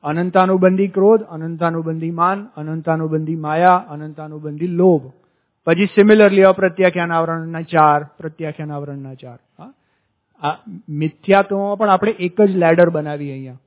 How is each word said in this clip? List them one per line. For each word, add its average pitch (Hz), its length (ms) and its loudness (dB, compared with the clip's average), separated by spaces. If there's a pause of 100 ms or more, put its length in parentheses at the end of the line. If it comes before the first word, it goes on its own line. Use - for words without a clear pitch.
અનંતાનુબંધી 185 840 2
ક્રોધ, 202 340 2
અનંતાનુબંધી 165 880 -6
માન, 190 440 -4
અનંતાનુબંધી 156 800 -4
માયા, 160 400 2
અનંતાનુબંધી 151 920 -10
લોભ. 170 440 2 (540)
પછી 170 180 2
similarly 202 580 4
અપ્રત્યાખ્યાન 185 720 2
આવરણના 165 500 -4
ચાર, 151 420 2
પ્રત્યાખ્યાન 156 680 -12
આવરણના 139 420 -12
ચાર. 127 260 -20 (200)
હા? 226 140 -20 (760)
આ 156 80 -6 (320)
મિથ્યાત્વમાં 196 880 -2
પણ 208 120 0
આપણે 196 220 2
એક 180 300 -4
જ 190 140 2
લેડર 170 340 4
બનાવીએ 147 420 -8
અહીંયા. 131 360 -16